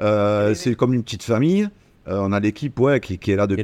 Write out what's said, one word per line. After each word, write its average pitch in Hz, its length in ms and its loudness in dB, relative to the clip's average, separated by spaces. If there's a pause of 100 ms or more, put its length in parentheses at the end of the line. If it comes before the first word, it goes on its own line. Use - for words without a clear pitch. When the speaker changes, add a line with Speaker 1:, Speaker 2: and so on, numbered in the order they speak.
Speaker 1:
Euh, 104 460 2
Speaker 2:
Oui, - 20 4
oui. 110 80 2
Speaker 1:
c'est 120 180 -2
comme 127 180 0
une 120 100 0
petite 104 200 -10
famille. 165 460 2 (380)
Euh, 95 140 -4
on 98 120 0
a 101 80 0
l'équipe, 110 380 -2
ouais, 135 200 2
qui, 98 180 -6
qui - 140 -2
est 98 60 2
là 101 100 2
Speaker 2:
Qui 98 60 -2
est 95 40 0
là 107 60 -4